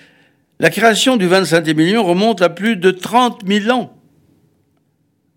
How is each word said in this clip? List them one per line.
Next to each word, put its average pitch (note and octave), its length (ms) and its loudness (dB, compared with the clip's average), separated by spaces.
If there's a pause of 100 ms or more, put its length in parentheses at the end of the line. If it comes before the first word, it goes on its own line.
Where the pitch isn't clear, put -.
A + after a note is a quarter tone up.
(600)
La D#3+ 120 2
création A3+ 460 2
du F#3 100 0
vin F#3+ 140 2
de F#3 40 -2
Saint-Émilion D#3+ 580 0
remonte F#3 380 0
à F3 80 2
plus F#3+ 280 -4
de F3+ 120 2
trente A#3+ 540 -2
mille G3+ 280 -2
ans, B3 240 -4 (1400)